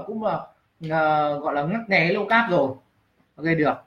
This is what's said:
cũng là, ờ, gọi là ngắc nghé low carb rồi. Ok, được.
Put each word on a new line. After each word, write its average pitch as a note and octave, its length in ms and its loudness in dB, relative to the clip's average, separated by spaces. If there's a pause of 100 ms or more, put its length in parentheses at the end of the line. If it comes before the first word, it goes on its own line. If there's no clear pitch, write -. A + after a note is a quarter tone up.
cũng A3 180 -8
là, E3+ 160 -2 (500)
ờ, D3+ 480 2
gọi C#3+ 160 -4
là C#3+ 80 0
ngắc F#3+ 260 -2
nghé F3 240 4
low G#3 160 -2
carb A3+ 220 2
rồi. C#3 240 2 (640)
Ok, D3+ 100 -6 (120)
được. D3 160 2 (120)